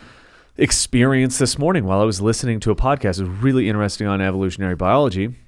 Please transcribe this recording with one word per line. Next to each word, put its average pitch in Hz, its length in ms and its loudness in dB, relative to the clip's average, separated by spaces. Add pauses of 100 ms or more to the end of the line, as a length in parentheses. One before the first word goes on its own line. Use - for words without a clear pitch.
(560)
experience 127 840 2
this - 200 0
morning 151 260 0
while 95 160 2
I 107 40 4
was 104 160 0
listening 110 400 0
to 113 100 -2
a 101 60 2
podcast. 127 420 0
It 95 60 -2
was 92 180 -6
really 131 260 2
interesting 104 380 -2
on 98 140 0
evolutionary 95 560 -2
biology. 104 580 0 (140)